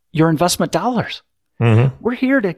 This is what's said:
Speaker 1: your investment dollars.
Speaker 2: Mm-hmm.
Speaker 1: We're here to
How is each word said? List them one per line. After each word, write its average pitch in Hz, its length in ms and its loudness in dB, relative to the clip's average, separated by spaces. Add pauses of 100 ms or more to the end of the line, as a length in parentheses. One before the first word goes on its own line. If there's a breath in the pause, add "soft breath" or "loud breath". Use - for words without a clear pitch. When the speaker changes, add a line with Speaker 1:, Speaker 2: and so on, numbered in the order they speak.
(120)
Speaker 1:
your 160 180 2
investment 170 400 -2
dollars. 208 520 -4 (380)
Speaker 2:
Mm-hmm. 117 400 2
Speaker 1:
We're 240 140 -4
here 262 260 0
to 185 180 -2